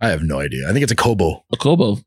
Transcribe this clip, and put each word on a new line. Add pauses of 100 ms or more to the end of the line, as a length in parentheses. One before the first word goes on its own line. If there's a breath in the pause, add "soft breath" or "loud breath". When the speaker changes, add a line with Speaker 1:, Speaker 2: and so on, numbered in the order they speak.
Speaker 1:
I
have
no
idea.
I
think
it's
a
Kobo.
Speaker 2:
A
Kobo.